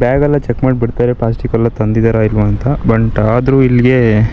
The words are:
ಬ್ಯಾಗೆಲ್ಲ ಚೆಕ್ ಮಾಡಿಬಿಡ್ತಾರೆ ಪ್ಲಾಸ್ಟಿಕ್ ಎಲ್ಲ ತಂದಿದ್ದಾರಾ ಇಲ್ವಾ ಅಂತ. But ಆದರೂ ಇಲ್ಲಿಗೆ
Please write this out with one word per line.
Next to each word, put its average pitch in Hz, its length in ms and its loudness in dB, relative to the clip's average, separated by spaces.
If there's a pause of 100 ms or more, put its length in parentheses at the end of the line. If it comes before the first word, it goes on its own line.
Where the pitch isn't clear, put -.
ಬ್ಯಾಗೆಲ್ಲ 147 440 2
ಚೆಕ್ - 180 -4
ಮಾಡಿಬಿಡ್ತಾರೆ 120 560 0
ಪ್ಲಾಸ್ಟಿಕ್ 117 380 -4
ಎಲ್ಲ 113 100 0 (100)
ತಂದಿದ್ದಾರಾ 113 500 0
ಇಲ್ವಾ 107 240 0
ಅಂತ. 104 140 -4 (240)
But 113 260 0 (200)
ಆದರೂ 131 220 2 (100)
ಇಲ್ಲಿಗೆ 123 300 2 (360)